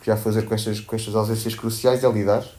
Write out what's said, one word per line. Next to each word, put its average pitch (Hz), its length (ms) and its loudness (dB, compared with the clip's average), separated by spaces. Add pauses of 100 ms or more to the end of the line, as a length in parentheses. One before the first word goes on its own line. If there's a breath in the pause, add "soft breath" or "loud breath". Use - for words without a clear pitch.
que - 100 -2
há - 20 6
a 107 40 0
fazer 110 260 0
com 110 100 -4
estas, 107 260 -2
com - 160 -10
estas 110 200 -4
ausências 110 400 -2
cruciais 123 480 0
é 127 60 6
lidar 104 340 2 (160)